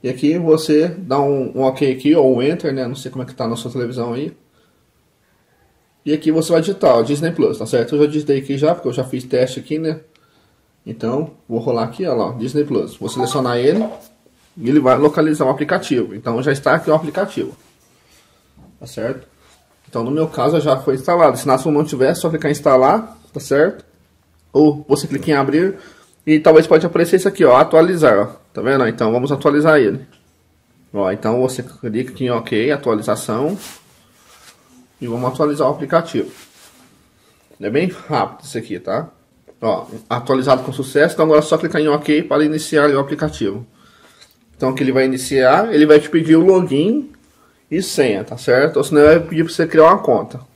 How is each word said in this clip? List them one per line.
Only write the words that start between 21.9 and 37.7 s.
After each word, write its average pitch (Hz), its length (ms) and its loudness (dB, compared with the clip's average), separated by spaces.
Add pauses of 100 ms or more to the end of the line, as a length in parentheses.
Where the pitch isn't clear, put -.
é 170 40 0
só 165 140 -4
clicar 156 220 -4
em - 20 0
instalar, 151 640 2 (160)
tá - 60 -12
certo? 147 460 -2 (680)
Ou 147 340 2
você 160 200 0
clica 147 240 -6
em 147 40 2
abrir 147 420 0 (500)
e 156 120 2
talvez 156 280 6
pode 165 200 4
aparecer 170 300 0
isso 185 120 2
aqui, 190 160 0
ó, 123 120 8
atualizar, 156 600 4
ó. - 340 -4
Tá 101 100 -10
vendo? 131 240 0
Então, 113 240 -2
vamos 123 220 -2
atualizar 151 460 2
ele. 113 220 2 (920)
Ó, 98 180 -2
então 113 300 -2
você 127 220 -4
clica 110 500 -8
aqui 131 140 -8
em 123 40 -4
OK, 113 400 -2
atualização. 120 880 -4 (1400)
E 123 60 -10
vamos 120 220 -4
atualizar 147 380 -2
o 139 60 2
aplicativo. 147 580 -2 (1300)
É 98 80 -8
bem 156 240 -2 (160)